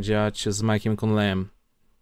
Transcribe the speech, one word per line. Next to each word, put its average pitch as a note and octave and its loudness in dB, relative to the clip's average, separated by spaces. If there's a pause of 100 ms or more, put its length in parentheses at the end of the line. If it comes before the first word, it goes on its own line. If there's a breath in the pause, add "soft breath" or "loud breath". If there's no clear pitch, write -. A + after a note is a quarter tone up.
dziać G#2+ 0
z G#2 -2
Mike'iem G#2+ 0
Conleyem. G#2 0 (540)